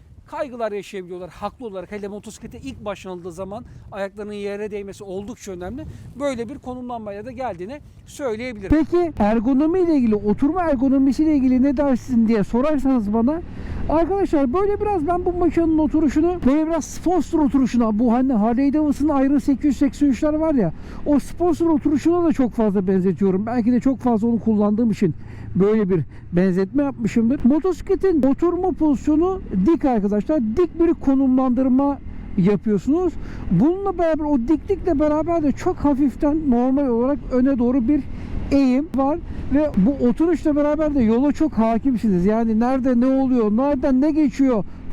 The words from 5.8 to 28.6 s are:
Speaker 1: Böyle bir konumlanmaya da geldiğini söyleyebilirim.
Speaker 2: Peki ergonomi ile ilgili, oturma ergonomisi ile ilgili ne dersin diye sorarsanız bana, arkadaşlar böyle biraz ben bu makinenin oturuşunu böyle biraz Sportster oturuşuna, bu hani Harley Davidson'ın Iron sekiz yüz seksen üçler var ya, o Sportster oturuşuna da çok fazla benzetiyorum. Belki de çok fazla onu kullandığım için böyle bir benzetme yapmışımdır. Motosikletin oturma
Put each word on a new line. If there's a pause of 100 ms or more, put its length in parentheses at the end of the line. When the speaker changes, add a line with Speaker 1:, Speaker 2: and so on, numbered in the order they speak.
Speaker 1:
Böyle
bir
konumlanmaya
da
geldiğini (260)
söyleyebilirim.
Speaker 2:
Peki
ergonomi
ile
ilgili,
oturma
ergonomisi
ile
ilgili
ne
dersin
diye
sorarsanız
bana, (480)
arkadaşlar
böyle
biraz
ben
bu
makinenin
oturuşunu
böyle
biraz
Sportster
oturuşuna,
bu
hani
Harley
Davidson'ın
Iron
sekiz
yüz
seksen
üçler
var
ya, (320)
o
Sportster
oturuşuna
da
çok
fazla
benzetiyorum.
Belki
de
çok
fazla
onu
kullandığım
için (400)
böyle
bir (280)
benzetme
yapmışımdır.
Motosikletin
oturma